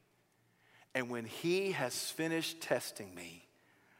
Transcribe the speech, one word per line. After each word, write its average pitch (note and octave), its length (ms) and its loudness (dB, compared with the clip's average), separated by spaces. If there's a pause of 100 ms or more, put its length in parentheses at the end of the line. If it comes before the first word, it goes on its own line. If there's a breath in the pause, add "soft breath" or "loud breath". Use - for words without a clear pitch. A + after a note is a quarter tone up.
(920 soft breath)
And B2 160 2
when A#2+ 140 -2
he F3+ 480 2
has C#3 400 0
finished E3 480 0
testing G#2 560 -2
me, E2+ 320 -12 (520 soft breath)